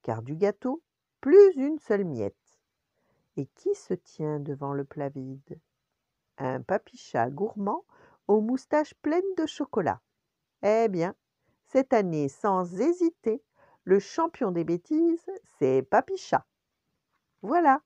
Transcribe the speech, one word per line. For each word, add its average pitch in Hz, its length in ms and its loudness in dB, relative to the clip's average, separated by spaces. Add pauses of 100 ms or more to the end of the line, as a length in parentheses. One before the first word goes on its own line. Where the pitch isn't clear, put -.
Car 113 220 -6
du 139 140 -8
gâteau, 208 460 -2 (380)
plus 381 360 8
une 285 220 -4
seule 202 280 -2
miette. 113 560 -8 (760)
Et 143 80 -6
qui - 300 -6
se - 180 -10
tient 151 480 -8
devant 143 320 -8
le 139 120 -4
plat 143 260 -8
vide ? 135 500 -14 (800)
Un 131 240 -4
Papy - 340 -4
Chat 120 320 -2
gourmand 202 560 -6 (440)
aux 214 120 4
moustaches 262 600 -2
pleines 320 200 0 (140)
de 320 100 -2
chocolat. 175 540 -4 (640)
Eh 220 240 2
bien, 180 260 -2 (480)
cette - 300 0
année, 170 360 0
sans 185 520 -2
hésiter, 330 600 0 (440)
le 190 160 4
champion 320 500 -4
des 170 140 -2
bêtises, 311 680 -2 (300)
c'est 131 220 2
Papy 247 340 0
Chat. - 280 -2 (960)
Voilà. 294 460 2